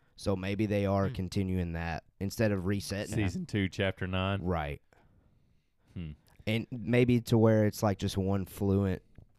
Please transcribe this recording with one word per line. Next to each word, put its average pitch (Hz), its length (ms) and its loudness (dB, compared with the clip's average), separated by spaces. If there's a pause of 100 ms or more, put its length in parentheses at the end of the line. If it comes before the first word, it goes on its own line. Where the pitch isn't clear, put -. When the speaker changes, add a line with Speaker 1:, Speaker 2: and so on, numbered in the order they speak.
(160)
Speaker 1:
So 98 200 -2
maybe 101 300 -2
they 101 200 0
are 98 220 2
Speaker 2:
Hmm. 131 60 -6
Speaker 1:
continuing 92 580 -2
that 82 320 -6 (140)
instead 104 340 0
of 92 140 -2
resetting 101 460 -4
it. 113 40 -2
Speaker 3:
Season 113 300 -2
two, 98 220 0
chapter 95 380 -2
nine. 92 360 -2
Speaker 1:
Right. 78 400 -4 (1120)
Speaker 3:
Hmm. 82 160 -10 (360)
Speaker 1:
And 110 240 -2
maybe 120 520 2
to 117 160 4
where 110 260 6
it's, - 180 -2
like, 101 160 2
just 98 200 -2
one 95 260 0
fluent 98 580 0 (360)